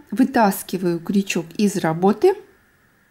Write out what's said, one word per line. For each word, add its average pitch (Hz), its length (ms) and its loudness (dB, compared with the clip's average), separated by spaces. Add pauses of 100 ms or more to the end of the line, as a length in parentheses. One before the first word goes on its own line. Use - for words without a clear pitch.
(120)
вытаскиваю 196 880 0
крючок 185 460 -2 (120)
из 202 200 0
работы 185 580 2 (760)